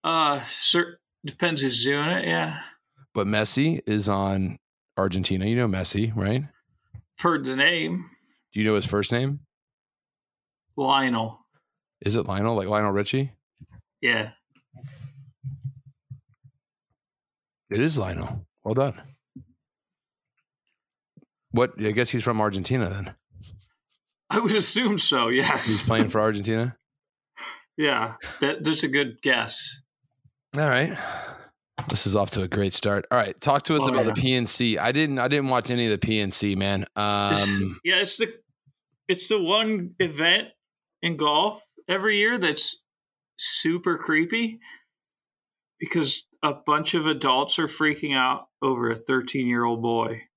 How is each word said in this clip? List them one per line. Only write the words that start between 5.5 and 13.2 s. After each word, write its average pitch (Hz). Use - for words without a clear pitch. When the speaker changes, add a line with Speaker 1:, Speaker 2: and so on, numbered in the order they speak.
Speaker 2:
know 120
Messi, 98
right? 107
Speaker 1:
Heard 160
the 131
name. 165
Speaker 2:
Do 104
you 107
know 107
his 98
first 104
name? 135
Speaker 1:
Lionel. 131
Speaker 2:
Is 104
it 107
Lionel? 101
Like 95
Lionel 104
Richie? 127